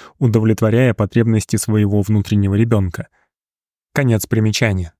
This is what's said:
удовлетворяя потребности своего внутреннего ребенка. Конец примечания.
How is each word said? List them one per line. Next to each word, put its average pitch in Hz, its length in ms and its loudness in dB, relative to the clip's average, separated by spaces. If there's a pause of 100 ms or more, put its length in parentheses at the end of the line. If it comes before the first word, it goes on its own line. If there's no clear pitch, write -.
(180)
удовлетворяя 113 720 2
потребности 110 640 0
своего 104 460 0
внутреннего 101 520 0
ребенка. 107 540 -2 (840)
Конец 120 320 0
примечания. 107 720 -2